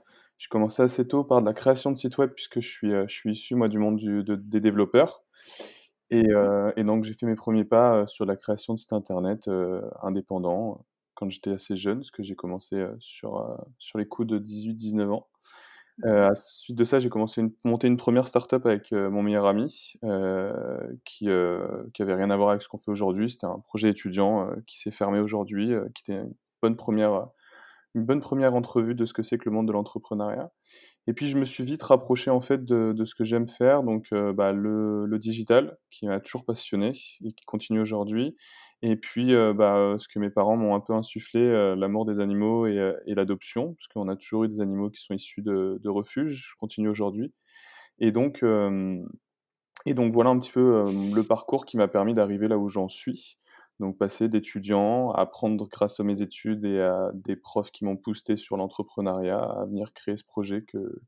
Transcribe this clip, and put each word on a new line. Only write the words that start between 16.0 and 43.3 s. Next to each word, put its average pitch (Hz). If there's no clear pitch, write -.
Euh, 104
à 104
suite -
de 120
ça, 135
j'ai 123
commencé 110
une, 113
monter 117
une 123
première 123
start-up 127
avec, 104
euh, 98
mon 101
meilleur 104
ami, 110
euh, 95
qui, -
euh, 90
qui -
avait 98
rien 98
à 101
voir 101
avec 104
ce -
qu'on 107
fait -
aujourd'hui. 101
C'était 120
un 92
projet 107
étudiant, 101
euh, 85
qui -
s'est 104
fermé 101
aujourd'hui, 104
euh, 120
qui -
était 98
une 117
bonne 113
première, 107
une 117
bonne 139
première 135
entrevue 120
de 120
ce -
que 117
c'est 117
que -
le 107
monde 110
de 110
l'entrepreneuriat. 104
Et 117
puis, 139
je 139
me 135
suis 127
vite 147
rapproché, 127
en 127
fait, 135
de, 113
de 110
ce -
que 117
j'aime 117
faire, 135
donc, 110
euh, 101
bah, 98
le, 107
le 107
digital, 113
qui -
m'a 98
toujours -
passionné 110
et 110
qui -
continue 110
aujourd'hui. 110
Et 113
puis, 123
euh, 110
bah, 101
euh, 101
ce -
que -
mes 104
parents 104
m'ont 107
un 101
peu 113
insufflé, 110
euh, 110
l'amour 101
des 104
animaux 104
et, 101
euh, 95
et 104
l'adoption, 101